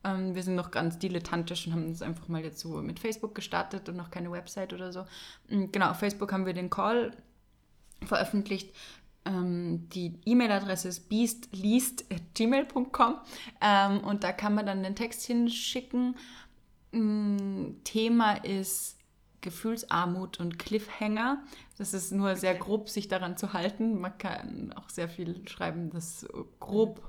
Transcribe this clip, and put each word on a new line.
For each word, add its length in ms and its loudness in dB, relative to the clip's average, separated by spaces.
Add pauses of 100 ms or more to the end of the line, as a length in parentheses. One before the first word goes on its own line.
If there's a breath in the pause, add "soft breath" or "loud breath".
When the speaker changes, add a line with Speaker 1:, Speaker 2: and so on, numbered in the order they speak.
Speaker 1:
Ähm, 300 0
wir 80 -4
sind 140 0
noch 160 -2
ganz 260 0
dilettantisch 680 -2
und 60 -2
haben 120 0
uns 160 -6
einfach 260 -6
mal 160 -2
jetzt 160 -10
so 100 -8 (120)
mit 180 -6
Facebook 360 -4
gestartet 520 -4
und 100 -8
noch 120 -8
keine 220 -6
Website 420 -8
oder 180 -8
so. 140 -8 (440 loud breath)
Mm, 220 2
genau, 200 4
auf 80 -4
Facebook 340 -2
haben 140 0
wir 60 -2
den 180 -4
Call 400 2 (920)
veröffentlicht. 680 0 (520 loud breath)
Ähm, 680 0
die 220 -4 (100)
E-Mail-Adresse 640 4
ist 220 -6
beastleast 1040 2
at 100 -4 (120)
gmail 320 4
punkt 280 0
com. 240 6 (440 loud breath)
Ähm, 380 6
und 240 0
da 80 2
kann 240 2
man 100 2
dann 160 0
den 140 -2
Text 320 -4
hinschicken. 880 0 (760 loud breath)
Mm, 920 2
Thema 500 6 (100)
ist 540 -2 (440)
Gefühlsarmut 960 -2
und 200 -4
Cliffhanger. 840 -2 (340 loud breath)
Das 160 -4
ist 180 -4
nur 240 4
sehr 160 2
Speaker 2:
Okay. 120 2
Speaker 1:
grob, 260 0
sich 180 -4
daran 300 -2
zu 160 -4
halten. 460 2
Man 180 -6
kann 560 -6
auch 160 -16
sehr 200 -4
viel 380 -8
schreiben, 440 -4
das 360 -10 (320)
grob 500 2